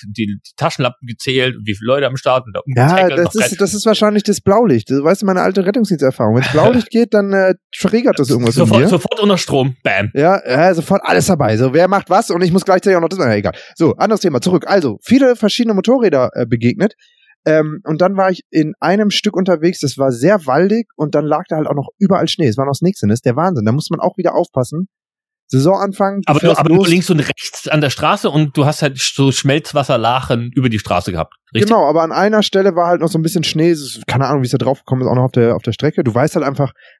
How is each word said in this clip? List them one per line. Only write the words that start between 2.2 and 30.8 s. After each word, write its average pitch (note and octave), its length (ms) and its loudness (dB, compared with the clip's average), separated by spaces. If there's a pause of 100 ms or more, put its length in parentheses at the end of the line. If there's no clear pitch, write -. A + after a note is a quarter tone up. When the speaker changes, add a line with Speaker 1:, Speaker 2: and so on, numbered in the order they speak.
Speaker 1:
und G#2 100 -16
da - 120 -8
Speaker 2:
Ja, B2+ 240 0
Speaker 1:
umgetackelt F#3 280 2
Speaker 2:
das F3 60 2 (100)
Speaker 1:
noch A3 60 0
Speaker 2:
ist, - 80 0
Speaker 1:
kein - 80 -10
Speaker 2:
das G3 160 0
ist G#3 120 -6
wahrscheinlich G#3 380 2
das G3+ 180 -2
Blaulicht. G3 480 2
Du C#3 140 -2
weißt, F3+ 200 0
meine F#3 180 0
alte F#3 240 0
Rettungsdiensterfahrung. C#3+ 720 0
Wenn's B2+ 160 0
Blaulicht A3 380 2
Speaker 1:
<laughs> - 20 -20
Speaker 2:
geht, A3+ 220 0
dann, G3+ 200 2
äh, F#3+ 220 2 (220)
triggert A3+ 420 0
das B2+ 100 0
irgendwas A#2 260 0
in D3 60 2
Speaker 1:
Sofort, A#2 200 4
Speaker 2:
mir. D3+ 60 4
Speaker 1:
sofort F3+ 320 0
unter G3+ 180 2
Strom. C3+ 460 -2
Bam. G2+ 300 0
Speaker 2:
Ja, E3+ 340 2
ja, D#3 260 4
sofort F3 300 0
alles F3+ 220 2
dabei. C3+ 320 2
So, B2+ 160 2
wer E3+ 140 4
macht F#3+ 220 0
was? G3 200 2
Und F3 140 -2
ich F3 80 2
muss F#3 140 2
gleichzeitig F#3+ 300 2
auch E3+ 60 2
noch D#3+ 80 0
das, F#3+ 100 -8
na, B2 160 2
egal. F#2+ 180 -2 (220)
So, D3+ 200 2
anderes G#3 260 0
Thema, C#3+ 200 0
zurück. F3+ 260 0
Also, D3+ 340 0
viele B3+ 340 4
verschiedene A3 380 0
Motorräder, F#3+ 600 2
äh, B2+ 120 -4
begegnet. A#2+ 480 0 (540)
Ähm, D#3 360 0
und D3+ 180 -4
dann F#3+ 160 0
war F#3+ 140 2
ich F3 180 -6
in D#3 300 -2
einem G3 320 0
Stück - 240 -2
unterwegs, F3 440 0
das C#3 200 -4
war C3+ 120 0
sehr D3+ 360 0
waldig G3 480 0
und D3+ 180 -4
dann D3+ 120 0
lag D3+ 220 -2
da E3 100 -4
halt D3+ 100 -2
auch D3 80 -2
noch C#3 140 -6 (100)
überall F3 280 2
Schnee. D#3 200 -2
Es G#2+ 100 -2
war C3+ 80 0
noch C#3 60 -2
das C3+ 100 -6
nächste, F3+ 240 -2
ne? G2+ 60 2
Das A#2 80 0
ist - 60 -6
der A#2+ 100 0
Wahnsinn. D#3 300 -2
Da A2 60 2
muss D3+ 200 -4
man D#3+ 80 -4
auch - 180 -4
wieder F3 160 -2
aufpassen. D#3 540 -4 (600)
Saisonanfang, F#3+ 760 0
du - 100 -4
Speaker 1:
Aber D3 80 2
du, F3 80 0
Speaker 2:
fährst E3 120 2
Speaker 1:
aber D#3+ 100 2
nur E3 100 4
Speaker 2:
los. F#3 100 2
Speaker 1:
links F3 220 2
und D#3+ 80 2
rechts - 480 -6
an D#3 140 0
der C#3 100 0
Straße F#3 400 -2
und D3 260 0
du C#3+ 80 4
hast D3+ 160 -2
halt C3+ 160 -2
so C3+ 340 0
Schmelzwasserlachen B2+ 1200 -2
über B2+ 140 0
die A2 100 -2
Straße F2+ 320 -4